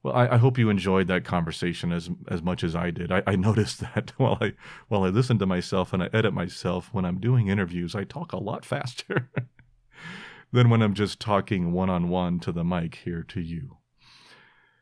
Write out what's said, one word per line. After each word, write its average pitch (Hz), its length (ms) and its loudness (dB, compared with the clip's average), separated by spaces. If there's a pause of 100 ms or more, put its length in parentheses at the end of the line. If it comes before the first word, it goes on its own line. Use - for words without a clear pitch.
Well, 135 120 -4
I, 123 140 4
I 123 100 4
hope 123 180 6
you 113 140 4
enjoyed 95 380 2
that 90 160 0
conversation 85 680 -2
as, 85 160 -6 (200)
as 85 140 -4
much 90 220 -2
as 82 100 -2
I 87 160 -2
did. 85 220 -4
I, 92 140 2
I 101 100 2
<laughs> - 0 -
noticed 104 440 2
that - 360 -6
while 117 240 2
I, 104 140 -2 (340)
while 101 160 2
I 92 40 4
listen 117 300 2
to 95 80 2
myself 92 460 0
and 92 100 0
I 87 100 -2
edit 107 200 2
myself, 90 600 -4
when 92 120 -2
I'm 90 160 -2
doing 113 280 2
interviews, 87 460 -2
I 101 100 -4
talk 165 280 -12
a 90 100 -6
lot 98 220 -8
faster 139 640 -6 (580)
<laughs> - 640 -18
than 123 180 8
when 113 120 6
I'm 104 120 2
just 101 260 -2
talking 95 520 0
one-on-one 90 680 0
to 92 120 -6
the 85 120 -2
mic 85 400 -2
here 85 200 -6
to - 160 -10
you. 82 360 -10 (1040)